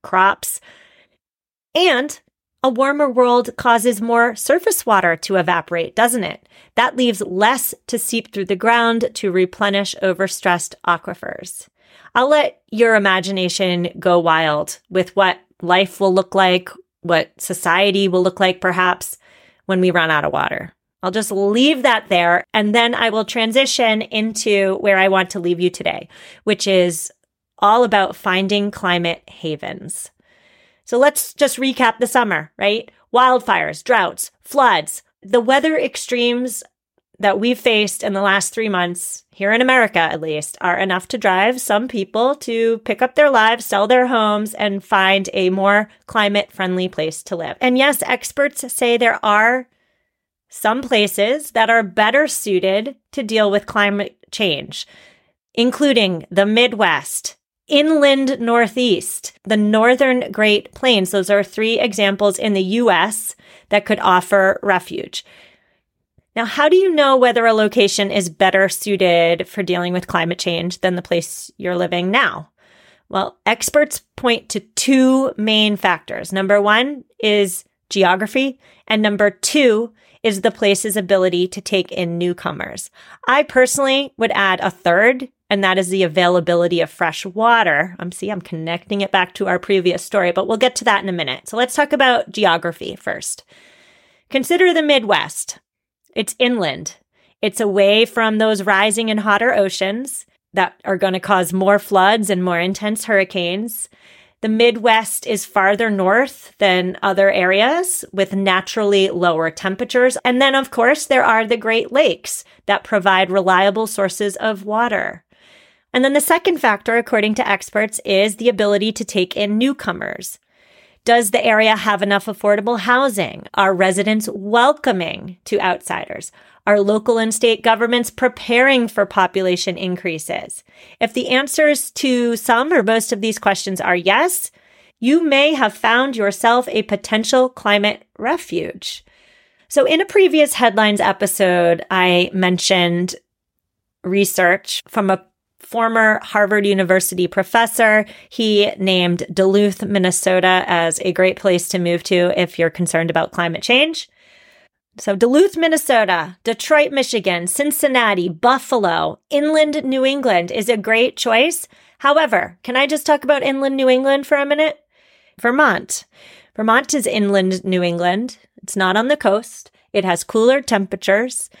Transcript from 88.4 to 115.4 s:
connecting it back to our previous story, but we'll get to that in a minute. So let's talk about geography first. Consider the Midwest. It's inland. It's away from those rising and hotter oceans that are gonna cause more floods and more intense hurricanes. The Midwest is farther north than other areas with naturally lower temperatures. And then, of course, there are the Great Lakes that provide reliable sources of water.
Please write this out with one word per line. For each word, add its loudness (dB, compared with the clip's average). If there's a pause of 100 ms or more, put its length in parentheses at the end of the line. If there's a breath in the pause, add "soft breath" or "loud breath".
connecting -8
it -4
back 0
to -4
our 0
previous -2
story, 0
but -2
we'll -2
get 0
to -10
that 2
in -6
a -4
minute. -6
So -10
let's -2
talk 0
about 2
geography -2
first. -10 (840 soft breath)
Consider 2
the 2
Midwest. 0 (560)
It's -6
inland. -4 (460)
It's -4
away 2
from -2
those 0
rising 0
and -2
hotter 2
oceans -4 (280)
that -2
are -2
gonna -2
cause 0
more 2
floods 2
and 0
more -2
intense -4
hurricanes. -2 (500 soft breath)
The -6
Midwest 2
is -4
farther 2
north 0
than 0
other 2
areas 0
with -2
naturally 0
lower 0
temperatures. -2
And 2
then, 2
of -2
course, 2
there 2
are 2
the -2
Great -2
Lakes -4 (200 soft breath)
that -2
provide 0
reliable 2
sources -4
of -6
water. -4 (640 soft breath)